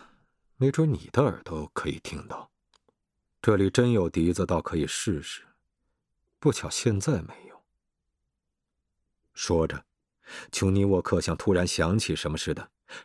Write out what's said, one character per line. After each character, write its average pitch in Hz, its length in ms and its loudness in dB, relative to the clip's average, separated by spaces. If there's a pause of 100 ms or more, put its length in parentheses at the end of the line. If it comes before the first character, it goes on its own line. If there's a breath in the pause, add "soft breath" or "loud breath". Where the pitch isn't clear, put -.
(560 loud breath)
没 135 160 2
准 156 220 2
你 - 180 -6
的 127 100 4
耳 113 220 0
朵 78 300 -8
可 - 160 -4
以 73 100 -6
听 - 260 -12
到。 - 240 -14 (920)
这 104 160 4
里 95 120 4
真 123 220 4
有 95 180 2
笛 82 220 2
子， 87 140 -2
倒 82 160 0
可 - 160 -6
以 71 100 0
试 78 340 -4
试。 - 220 -14 (960)
不 143 140 2
巧 - 160 -8
现 110 280 0
在 95 260 0
没 - 240 -18
有。 - 140 -20 (1700)
说 82 340 0
着， 76 160 -10 (680 loud breath)
琼 95 200 2
尼 98 120 4
沃 95 160 4
克 - 180 0
像 82 160 -2
突 - 160 2
然 90 160 4
想 90 320 2
起 87 160 -2
什 76 160 -6
么 78 60 -4
似 78 160 -4
的， - 180 -12 (340 loud breath)